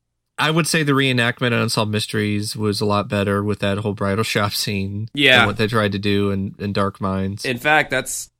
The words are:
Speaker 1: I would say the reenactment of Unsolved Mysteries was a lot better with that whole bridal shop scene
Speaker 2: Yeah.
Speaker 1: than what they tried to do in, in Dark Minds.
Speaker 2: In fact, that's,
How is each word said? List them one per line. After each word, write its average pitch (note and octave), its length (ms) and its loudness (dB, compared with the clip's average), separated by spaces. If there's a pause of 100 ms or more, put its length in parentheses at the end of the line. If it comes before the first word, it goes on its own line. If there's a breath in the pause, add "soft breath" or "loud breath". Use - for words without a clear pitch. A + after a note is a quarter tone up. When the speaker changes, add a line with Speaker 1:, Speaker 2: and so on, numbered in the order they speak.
(380)
Speaker 1:
I D3 120 2
would D#3+ 160 2
say D#3+ 160 0
the C#3+ 100 2
reenactment B2+ 560 2
of A#2 120 2
Unsolved A2+ 320 0
Mysteries G#2 640 -2
was G#2+ 240 -2
a G#2+ 60 0
lot G2+ 220 0
better G2+ 360 0
with G#2 140 -2
that G2 200 0
whole G#2 140 -2
bridal G2 320 -2
shop G2+ 280 -2
scene G2+ 600 -6
Speaker 2:
Yeah. C3+ 260 6
Speaker 1:
than A2+ 80 6
what G#2 120 -2
they A2 80 2
tried G#2 260 2
to G2+ 60 -4
do G2+ 320 0
in, G2 280 -4
in G2+ 140 -6
Dark G2 300 -2
Minds. F#2+ 420 -4
Speaker 2:
In A#2+ 140 -4
fact, D3+ 320 2
that's, - 500 -6